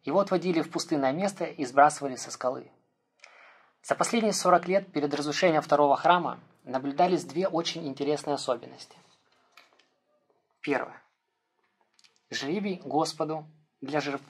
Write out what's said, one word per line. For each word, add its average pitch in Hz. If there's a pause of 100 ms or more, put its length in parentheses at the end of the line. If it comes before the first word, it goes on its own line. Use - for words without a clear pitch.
Его 151
отводили 180
в -
пустынное 139
место 185
и 151
сбрасывали 139
со -
скалы. 127 (1160)
За -
последние 214
сорок 180
лет 185
перед 147
разрушением 151
второго 143
храма 160 (240)
наблюдались 139
две 165
очень 165
интересные 143
особенности. - (1600)
Первое. - (1300)
Жребий 180
Господу 156 (340)
для 143
жертв-, 139